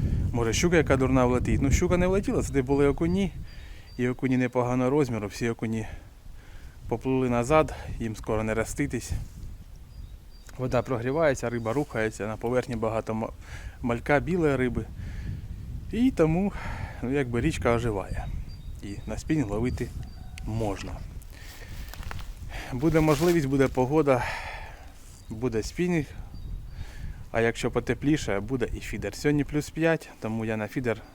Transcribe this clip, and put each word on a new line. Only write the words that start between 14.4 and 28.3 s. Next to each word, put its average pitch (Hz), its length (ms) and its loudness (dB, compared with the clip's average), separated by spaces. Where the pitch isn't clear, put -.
риби. 120 300 0
І 247 200 4
тому, 175 420 4
ну, 123 100 -2
якби 123 300 0
річка 120 340 4
оживає. 110 520 -2
І 104 120 -8
на 107 120 -6
спінінг 151 300 0
ловити 113 400 -2
можна. 104 460 -4
Буде 156 260 4
можливість, 156 480 4
буде 135 200 4
погода, 131 560 4
буде 110 340 0
спінінг. 170 420 0
А 117 100 2
якщо 117 300 2
потепліше, 120 680 0